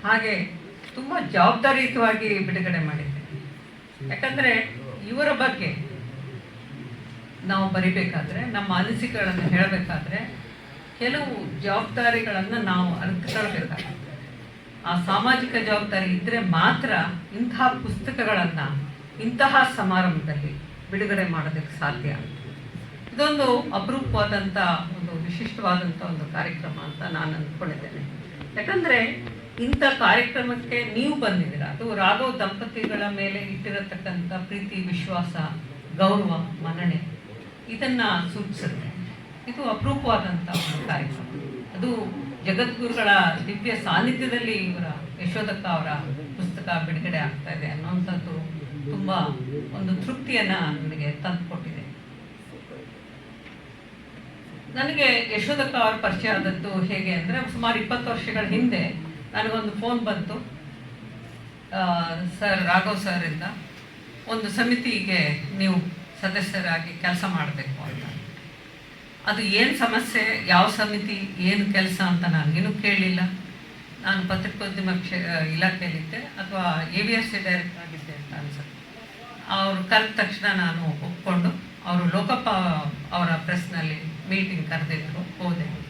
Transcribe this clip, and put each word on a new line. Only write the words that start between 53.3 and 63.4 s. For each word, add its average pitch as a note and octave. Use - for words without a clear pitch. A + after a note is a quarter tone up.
ನನಗೆ B3+
ಯಶೋಧಕ್ಕ C4+
ಅವರ A3+
ಪರಿಚಯ G#3+
ಆದದ್ದು F#3+
ಹೇಗೆ F#3
ಅಂದ್ರೆ, F#3
ಸುಮಾರು A#3
ಇಪ್ಪತ್ತು A#3+
ವರ್ಷಗಳ A3
ಹಿಂದೆ G3
ನನಗೊಂದು G#3+
ಫೋನ್ A#3
ಬಂತು, F3
ಆ, F3+
ಸರ್, G3
ರಾಘವ್ F#3+
ಸರ್ F3+
ಇಂದ D#3+